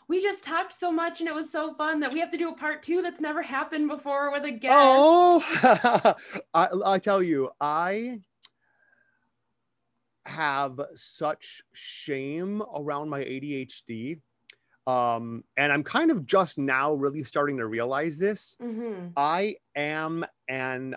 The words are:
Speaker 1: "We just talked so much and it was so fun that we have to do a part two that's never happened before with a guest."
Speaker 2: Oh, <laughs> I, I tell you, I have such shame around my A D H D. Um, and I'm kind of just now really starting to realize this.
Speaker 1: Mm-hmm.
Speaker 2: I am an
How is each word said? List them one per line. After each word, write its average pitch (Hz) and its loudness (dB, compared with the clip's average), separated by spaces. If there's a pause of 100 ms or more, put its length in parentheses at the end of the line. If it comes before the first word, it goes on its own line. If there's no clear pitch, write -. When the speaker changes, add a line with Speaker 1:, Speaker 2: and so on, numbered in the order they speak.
Speaker 1:
"We 359 0
just 392 -2
talked 349 -4
so 349 -4
much 339 -2
and 330 -2
it 302 -6
was 311 -8
so 311 -6
fun 311 -2
that 269 -4
we 311 -4
have 339 -4
to 339 -4
do 330 -2
a 330 -10
part 302 -6
two 349 -2
that's 349 -6
never 302 -4
happened 294 -4
before 285 -4
with 285 -4
a 294 -6
guest." 262 2
Speaker 2:
Oh, 277 8 (180)
<laughs> - -8
I, 170 6 (180)
I 196 4
tell 196 2
you, 143 0 (100)
I 190 -2 (2000)
have 139 -2 (160)
such - -8 (120)
shame 160 -8 (120)
around 147 -6
my 139 -6
A 131 -8
D 143 -8
H - -10
D. 120 -8 (680)
Um, 117 -2 (100)
and 143 2
I'm 143 2
kind 320 2
of 175 -2
just 190 2
now 139 0
really 139 -2
starting 143 -2
to 113 -4
realize 135 -4
this. 196 -4
Speaker 1:
Mm-hmm. 220 -8
Speaker 2:
I 170 0 (200)
am 156 -4 (240)
an 131 -6